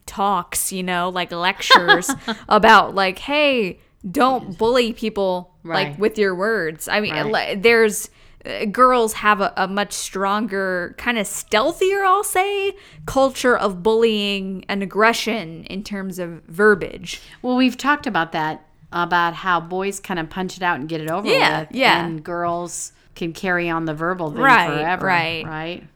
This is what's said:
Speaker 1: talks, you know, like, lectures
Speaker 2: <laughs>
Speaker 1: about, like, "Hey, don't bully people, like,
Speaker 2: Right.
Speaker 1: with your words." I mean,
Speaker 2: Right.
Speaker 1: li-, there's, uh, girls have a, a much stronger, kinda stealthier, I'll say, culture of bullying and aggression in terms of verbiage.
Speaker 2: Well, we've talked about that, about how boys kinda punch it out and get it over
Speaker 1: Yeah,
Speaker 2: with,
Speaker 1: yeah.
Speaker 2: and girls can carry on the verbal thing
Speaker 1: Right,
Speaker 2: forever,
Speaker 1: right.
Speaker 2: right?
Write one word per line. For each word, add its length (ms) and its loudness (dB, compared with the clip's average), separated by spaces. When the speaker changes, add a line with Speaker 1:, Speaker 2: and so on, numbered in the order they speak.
Speaker 1:
talks, 680 -2
you 120 -6
know, 260 -2
like, 220 -4
lectures 760 4
Speaker 2:
<laughs> 200 -8
Speaker 1:
about, 460 8
like, 240 0
"Hey, 600 0
don't 480 0
bully 360 2
people, 720 -4
like, 240 -2
Speaker 2:
Right. 120 -10
Speaker 1:
with 180 0
your 180 0
words." 520 -4
I 140 0
mean, 120 -4
Speaker 2:
Right. 420 -2
Speaker 1:
li-, 60 -
there's, 480 4
uh, 200 -6
girls 480 2
have 280 2
a, 160 0
a 100 0
much 260 -4
stronger, 1040 -4
kinda 280 -2
stealthier, 800 0
I'll 200 4
say, 520 -2
culture 520 2
of 260 -2
bullying 840 0
and 140 -2
aggression 840 0
in 180 -10
terms 360 -10
of 280 -10
verbiage. 720 0
Speaker 2:
Well, 140 0
we've 220 2
talked 300 0
about 260 -2
that, 320 -4
about 400 0
how 260 0
boys 400 -6
kinda 260 -6
punch 320 -8
it 60 -6
out 160 0
and 80 -8
get 140 -6
it 80 -6
over 180 -4
Speaker 1:
Yeah, 340 2
Speaker 2:
with, 100 -12
Speaker 1:
yeah. 340 2
Speaker 2:
and 180 -8
girls 680 -6
can 180 -6
carry 360 -2
on 160 -2
the 80 -4
verbal 380 -2
thing 100 -4
Speaker 1:
Right, 280 6
Speaker 2:
forever, 380 -2
Speaker 1:
right. 380 0
Speaker 2:
right? 380 -10